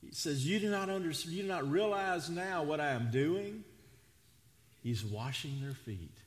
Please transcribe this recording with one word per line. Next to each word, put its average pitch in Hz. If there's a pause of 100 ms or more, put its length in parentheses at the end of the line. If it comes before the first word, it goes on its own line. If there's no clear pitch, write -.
He -
says, 139
"You 196
do 208
not 196
under-, 190
you 165
do 196
not 156
realize 190
now 175
what 151
I 147
am 120
doing?" 190 (1160)
He's 113
washing 127
their 139
feet. 92 (100)